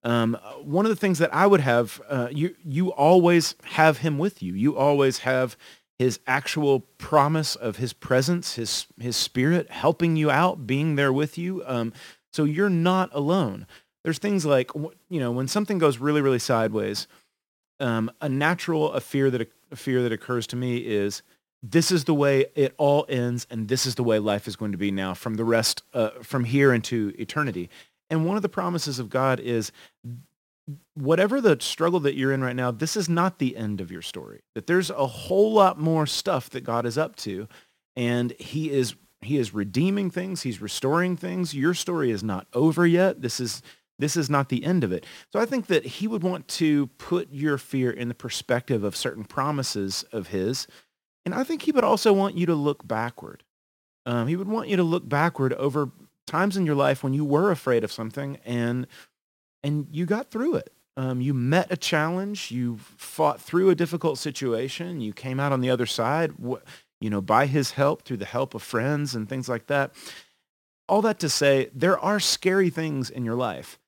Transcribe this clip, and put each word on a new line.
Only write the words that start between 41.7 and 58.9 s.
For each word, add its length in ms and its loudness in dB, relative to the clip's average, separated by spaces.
story 380 -2
is 120 -4
not 300 -4
over 320 2
yet. 360 2
This 180 -4
is, 240 -6
this 180 -2
is 140 0
not 200 2
the 140 -2
end 200 2
of 80 -2
it. 140 -6
So 60 2
I 80 2
think 200 -4
that 180 2
he 220 -6
would 140 -2
want 280 -4
to 380 2
put 320 -4
your 260 -2
fear 320 -2
in 200 -6
the 40 -6
perspective 720 -2
of 120 -4
certain 280 -6
promises 880 -4
of 160 -6
his. 400 -4
And 80 -6
I 100 -2
think 200 -6
he 80 0
would 120 4
also 300 4
want 240 2
you 80 2
to 100 2
look 320 -2
backward. 560 -6
Um, 220 0
he 80 0
would 120 -6
want 220 -4
you 80 2
to 60 4
look 260 0
backward 440 2
over 360 -2
times 280 0
in 100 0
your 100 2
life 280 2
when 100 -2
you 120 0
were 240 2
afraid 340 2
of 80 -4
something 540 -8
and, 400 -2